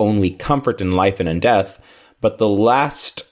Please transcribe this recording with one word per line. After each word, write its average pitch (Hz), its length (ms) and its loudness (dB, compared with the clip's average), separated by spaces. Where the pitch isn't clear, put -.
only 104 300 2
comfort 131 500 -2
in 92 120 -2
life 95 280 2
and 87 80 -2
in 82 120 -2
death?" 107 380 0
but - 160 -2
the 110 100 2
last, 117 840 0